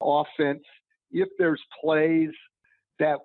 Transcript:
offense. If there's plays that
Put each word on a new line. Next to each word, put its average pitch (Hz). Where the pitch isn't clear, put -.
offense. 147
If 185
there's 165
plays 156
that 151